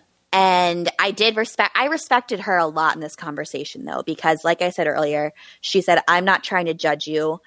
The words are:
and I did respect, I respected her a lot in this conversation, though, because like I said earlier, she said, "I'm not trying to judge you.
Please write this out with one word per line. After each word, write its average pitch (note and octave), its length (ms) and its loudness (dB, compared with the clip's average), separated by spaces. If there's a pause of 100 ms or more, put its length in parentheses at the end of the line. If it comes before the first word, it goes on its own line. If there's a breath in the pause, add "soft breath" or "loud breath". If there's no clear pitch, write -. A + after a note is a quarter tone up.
(320)
and F3+ 680 4
I F#3+ 140 2
did G#3+ 240 0
respect, A3 400 -2
I B3+ 120 2
respected B3+ 540 -2
her F#3 160 0
a E3+ 80 2
lot D#3 300 0
in D#3+ 60 -10
this D3+ 140 -8
conversation, D3 680 -10
though, - 180 -6
because D#3+ 400 -2
like E3+ 200 0
I F3+ 80 0
said D#3+ 160 -2
earlier, D3+ 440 0 (300 loud breath)
she F#3+ 200 0
said, E3+ 260 4
"I'm F3 180 4
not F#3+ 180 2
trying F3+ 220 -2
to E3 80 -2
judge D3+ 320 -2
you. D#3 400 -2